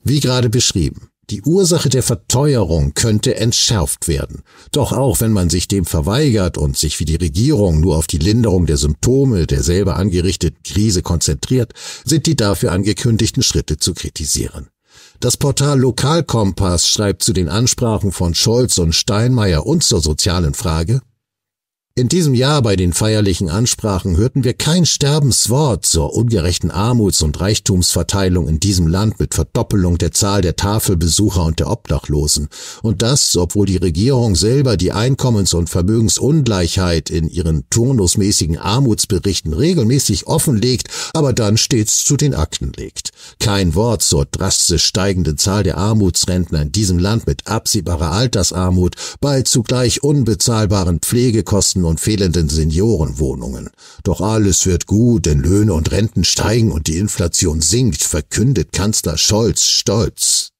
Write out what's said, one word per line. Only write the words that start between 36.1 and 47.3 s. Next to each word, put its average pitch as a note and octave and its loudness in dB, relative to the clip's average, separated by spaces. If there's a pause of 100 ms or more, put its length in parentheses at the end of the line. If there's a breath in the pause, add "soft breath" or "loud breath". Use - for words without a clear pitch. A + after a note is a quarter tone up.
in E2 0
ihren D#2+ -2
turnusmäßigen G2+ 0
Armutsberichten G2+ 0
regelmäßig B2+ 0
offenlegt, B2+ 0 (260 loud breath)
aber C#3+ 2
dann A2 2
stets - 0
zu C#3+ 2
den C#3+ 0
Akten C#2+ -4
legt. - -12 (280 loud breath)
Kein G2 0
Wort A2 0
zur C#2+ 2
drastisch - -2
steigenden F#2 0
Zahl G2 0
der D#2+ 0
Armutsrentner F2+ 0
in D2 -2
diesem F#2 0
Land G#2 0
mit - -4